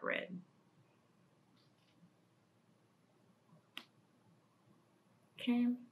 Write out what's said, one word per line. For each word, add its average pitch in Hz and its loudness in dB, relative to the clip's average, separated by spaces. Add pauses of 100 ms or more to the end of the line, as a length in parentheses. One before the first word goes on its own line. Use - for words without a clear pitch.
red. - -2 (4000)
Okay, 240 4 (240)